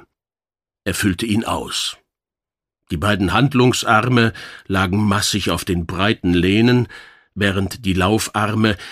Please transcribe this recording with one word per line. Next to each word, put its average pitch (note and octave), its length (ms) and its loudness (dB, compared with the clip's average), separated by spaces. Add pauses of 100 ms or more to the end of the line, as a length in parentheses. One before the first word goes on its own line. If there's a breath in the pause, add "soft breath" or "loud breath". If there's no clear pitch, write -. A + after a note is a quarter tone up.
(840)
Er F#2 100 -4
füllte F#2+ 320 -2
ihn A2 200 -2
aus. - 500 -6 (960)
Die E3+ 60 -2
beiden G2+ 340 0
Handlungsarme A#2+ 1000 2 (340 loud breath)
lagen F#2+ 340 0
massig G2+ 480 0
auf E2+ 140 -2
den F2 220 -2
breiten F#2 480 -2
Lehnen, A2+ 560 4 (460 loud breath)
während G2 500 -2
die F#2+ 80 2
Laufarme G#2+ 840 0 (160 loud breath)